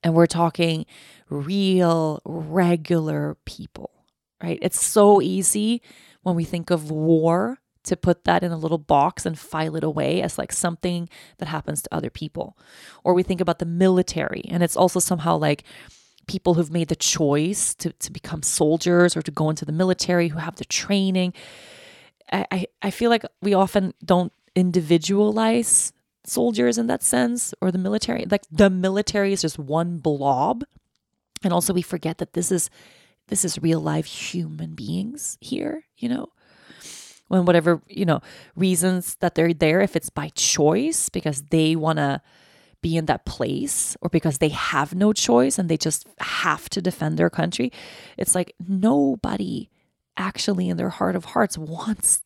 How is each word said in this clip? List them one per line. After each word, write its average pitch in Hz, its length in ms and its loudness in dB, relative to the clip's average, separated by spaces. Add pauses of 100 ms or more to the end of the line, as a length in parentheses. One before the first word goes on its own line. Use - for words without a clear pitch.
And 170 120 0
we're 165 140 8
talking 165 580 0 (440)
real, 165 960 0
regular 160 1200 0
people, - 460 -16 (500)
right? 170 200 -4
It's - 220 -2
so 202 380 8
easy 208 600 0 (420)
when 180 120 0
we 170 80 0
think 170 280 -4
of 156 200 -2
war 165 680 2 (240)
to - 140 -2
put - 260 0
that 175 200 2
in 175 80 -4
a 165 60 -6
little 160 200 -2
box 151 480 2
and 156 120 -4
file 160 380 -6
it 156 80 -4
away 147 380 -2
as, - 160 -6
like, - 140 -6
something 170 580 -4 (280)
that - 100 -10
happens 151 340 -6
to - 120 -12
other 160 160 -6
people. - 480 -10 (460)
Or 180 100 2
we 180 100 4
think 185 180 -2
about 170 180 0
the 175 60 -4
military, 180 840 0
and 175 140 0
it's - 140 0
also 180 220 4
somehow, 170 380 0
like, 147 260 0 (600)
people 180 280 0
who've 160 180 0
made 165 160 -2
the 160 80 0
choice 151 800 0
to, - 160 -6
to - 200 -12
become - 300 -10
soldiers 175 760 4
or 160 40 -4
to 160 100 -6
go 156 180 0
into 156 160 -4
the 151 80 -6
military, 175 560 2
who 160 100 -6
have 165 160 -8
the - 100 -12
training. 190 680 0 (1000)
I, - 200 -2
I, 185 160 -4 (160)
I 196 80 -2
feel 233 180 0
like 233 160 2 (160)
we 202 120 2
often 190 400 2 (100)
don't 180 280 2 (240)
individualize 196 1400 2 (340)
soldiers 240 520 2
in 233 100 -2
that - 160 -2
sense, 247 580 0
or 185 100 2
the 180 60 -2
military. 208 520 -2
Like, 202 220 0
the 196 180 6
military 196 640 0
is 190 80 -4
just 160 180 -4
one 160 380 -2
blob. 143 680 0 (800)
And 185 80 0
also 175 220 0
we 175 80 0
forget 165 380 -6
that - 140 -8
this 175 180 -2
is, 180 180 -2 (580)
this 196 160 -2
is 160 180 -4
real 160 200 0
life 156 240 -2
human 160 720 -10
beings 196 640 -8
here, 302 420 -8 (140)
you 240 120 -6
know? 262 200 -6 (960)
When 180 180 2
whatever, 170 420 4
you - 180 -4
know, 165 160 2 (340)
reasons 180 600 0
that - 200 -2
they're 165 180 4
there, 160 280 4
if 196 140 0
it's - 140 -2
by 151 200 -8
choice, 196 800 0
because 147 340 -4
they 160 320 2
wanna 151 460 0 (600)
be 165 160 -2
in 160 80 -2
that 151 200 -2
place, - 760 -4
or - 80 -4
because 156 280 0
they 156 120 2
have 143 440 -2
no 208 200 2
choice 247 440 2
and 180 120 -2
they 160 80 2
just - 280 -4 (140)
have - 500 -2
to 196 120 -4
defend 160 360 -2
their 170 120 2
country, 170 420 -2 (460)
it's - 180 -2
like 180 180 -4 (120)
nobody 202 1040 0 (460)
actually 190 540 -2
in 175 80 -2
their 180 120 -2
heart 185 260 -2
of 170 100 -6
hearts - 320 0
wants 165 680 -4